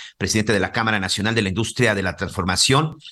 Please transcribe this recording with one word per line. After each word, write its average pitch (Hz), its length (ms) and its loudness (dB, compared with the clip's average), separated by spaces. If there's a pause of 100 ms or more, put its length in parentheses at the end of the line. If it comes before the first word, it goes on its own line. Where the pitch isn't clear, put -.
(180)
presidente 107 340 0
de 98 80 2
la 90 100 0
Cámara 110 300 0
Nacional 101 340 0
de 113 80 2
la 98 60 0
Industria 107 480 0
de 95 80 -2
la 90 100 -2
Transformación. 98 840 0 (160)